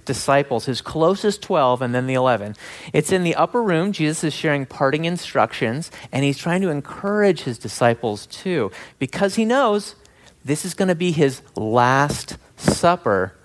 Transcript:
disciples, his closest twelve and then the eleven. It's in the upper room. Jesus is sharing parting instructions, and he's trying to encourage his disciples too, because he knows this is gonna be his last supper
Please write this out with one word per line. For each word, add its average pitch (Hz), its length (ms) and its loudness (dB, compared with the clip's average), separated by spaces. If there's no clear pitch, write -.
disciples, 135 600 0
his 127 160 -4
closest 196 640 0
twelve 131 380 2
and 123 140 -2
then 127 140 0
the 131 60 0
eleven. 117 420 0
It's 151 200 0
in 185 100 2
the 170 140 0
upper 202 260 0
room. 190 300 0
Jesus 156 320 -2
is 147 100 -2
sharing 143 320 -2
parting 151 380 0
instructions, 147 880 -2
and 135 140 -2
he's 139 140 0
trying 175 240 -2
to 185 80 0
encourage 196 720 0
his 120 140 -6
disciples 113 720 0
too, 151 460 -4
because 190 380 -2
he 226 80 2
knows 220 500 2
this 147 200 -2
is 180 100 -8
gonna 185 220 2
be 175 160 0
his 143 280 2
last 123 840 2
supper 127 760 2